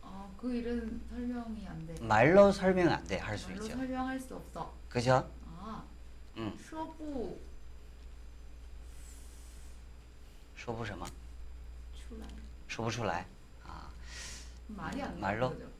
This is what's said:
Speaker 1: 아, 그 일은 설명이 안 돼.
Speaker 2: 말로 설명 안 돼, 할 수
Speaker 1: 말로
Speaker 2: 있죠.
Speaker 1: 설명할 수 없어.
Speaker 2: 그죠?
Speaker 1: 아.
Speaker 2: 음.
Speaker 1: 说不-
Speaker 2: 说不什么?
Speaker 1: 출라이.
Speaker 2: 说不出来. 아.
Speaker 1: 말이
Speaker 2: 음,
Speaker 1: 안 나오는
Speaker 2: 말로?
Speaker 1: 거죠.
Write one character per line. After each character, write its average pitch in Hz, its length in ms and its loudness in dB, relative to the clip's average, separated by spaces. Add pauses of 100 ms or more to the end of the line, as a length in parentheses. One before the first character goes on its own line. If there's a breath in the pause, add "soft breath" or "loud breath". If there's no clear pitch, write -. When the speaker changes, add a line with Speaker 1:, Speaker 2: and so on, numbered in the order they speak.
Speaker 1:
아, 190 260 -10 (120)
그 247 140 0
일은 233 460 0 (100)
설명이 233 560 -4
안 160 220 -6
돼. 165 120 -6
Speaker 2:
말로 147 520 12
설명 185 400 6
안 - 160 2
돼, 95 100 2
할 107 180 -2
수 90 140 -4
Speaker 1:
말로 202 140 -4
Speaker 2:
있죠. 226 120 -4
Speaker 1:
설명할 262 440 -2
수 196 160 -8
없어. - 360 -8 (160)
Speaker 2:
그죠? 127 400 6 (300)
Speaker 1:
아. 214 240 -8 (540)
Speaker 2:
음. 104 200 -2
Speaker 1:
说 320 300 -6 (100)
不- 269 400 -4 (3250)
Speaker 2:
说 - 200 -4
不 113 100 -4
什 104 120 -4
么? 98 100 -6 (880)
Speaker 1:
출라이. - 320 -10 (400)
Speaker 2:
说不出来. 110 580 0 (400)
아. - 220 -10 (800 loud breath)
Speaker 1:
말이 196 320 -4
Speaker 2:
음, 269 40 -2
Speaker 1:
안 - 40 -4
나오는 - 120 -6
Speaker 2:
말로? 113 300 4
Speaker 1:
거죠. - 180 -6 (120)